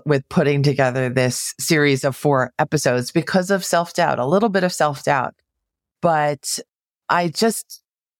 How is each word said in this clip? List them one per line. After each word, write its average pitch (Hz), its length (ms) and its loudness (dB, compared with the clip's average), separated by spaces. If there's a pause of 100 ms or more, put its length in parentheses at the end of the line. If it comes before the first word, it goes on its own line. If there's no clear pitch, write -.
with 143 240 0
putting 143 360 2
together 131 440 0
this 127 520 -2
series 147 420 2
of 135 140 -2
four 135 420 0
episodes 135 540 0
because 180 380 0
of 190 140 0
self-doubt, 170 540 0
a 123 80 0
little 196 220 2
bit 190 160 0
of 180 80 0
self-doubt. 143 640 -2 (680)
But 151 580 -2 (500)
I 175 200 0
just - 540 -4 (380)